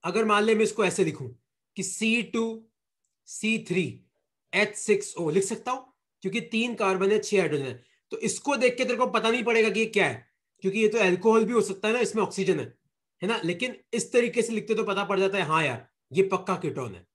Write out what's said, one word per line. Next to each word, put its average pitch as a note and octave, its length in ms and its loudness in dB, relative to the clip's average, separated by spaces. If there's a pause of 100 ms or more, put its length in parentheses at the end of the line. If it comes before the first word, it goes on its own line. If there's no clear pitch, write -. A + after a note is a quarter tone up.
अगर G3 200 0
मान G#3+ 200 4
ले A3 100 4
मैं G#3+ 100 4
इसको G#3+ 200 0
ऐसे F3+ 200 2
लिखूं C#3+ 240 -6 (480)
कि G3 60 -6
सी A3 420 0
टू A3+ 180 -4 (880)
सी A3 300 -2 (100)
थ्री F3+ 160 0 (680)
एच G#3 240 0
सिक्स - 400 0
ओ E3+ 140 -2
लिख G3 140 2
सकता A#3 280 -6
हूं, C4 80 -6 (420)
क्योंकि G3 180 -4
तीन A3+ 340 -2
कार्बन G3 380 2
है, G#3+ 60 4
छह G3+ 200 0
हाइड्रोजन D3 260 0
है, B2 200 -10 (280)
तो - 60 -8
इसको - 380 -2
देख B3 200 4
के C4 80 0
तेरे B3 120 -2
को A#3+ 100 2
पता G#3+ 240 0
नहीं A#3+ 140 0
पड़ेगा A3 260 4
कि G3+ 100 -2
ये A3 60 2
क्या G3 200 2
है, A#2+ 200 -6 (380)
क्योंकि F#3+ 140 0
ये A3 100 4
तो G#3+ 100 0
अल्कोहल G#3 460 4
भी G#3+ 80 -2
हो A#3 80 4
सकता F#3+ 280 -2
है A3 60 2
ना, B3 60 2
इसमें G#3+ 220 0
ऑक्सीजन F3+ 380 0
है, A#2 60 -6 (560)
है F3+ 60 -4
ना। A#3 160 -2
लेकिन F3+ 320 -4 (160)
इस A#3 200 -4
तरीके A#3+ 300 2
से A3+ 100 -2
लिखते G#3+ 220 -2
तो A3 100 -2
पता G3+ 200 -2
पड़ F#3 160 0
जाता G3 180 2
है, F3+ 60 0
हाँ D#3+ 200 0
यार B2 240 -4 (240)
ये F#3+ 200 2
पक्का F#3 240 -2
कीटोन C3+ 380 -6
है। F2 200 -20